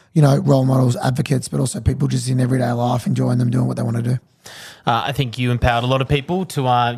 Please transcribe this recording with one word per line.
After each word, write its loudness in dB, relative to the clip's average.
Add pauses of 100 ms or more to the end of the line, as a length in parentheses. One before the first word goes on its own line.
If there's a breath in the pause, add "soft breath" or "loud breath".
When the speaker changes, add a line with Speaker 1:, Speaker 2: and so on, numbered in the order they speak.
(120 loud breath)
Speaker 1:
you 4
know, 6
role 2
models, 2
advocates, -2
but -4
also -4
people 0
just -2
in 0
everyday 0
life -2
enjoying 0
them, 0
doing 0
what -4
they -4
wanna -2
do. -2 (680 loud breath)
Speaker 2:
Uh, 0
I -4
think -4
you 0
empowered 0
a 0
lot 2
of -6
people -2
to, -4
uh, 2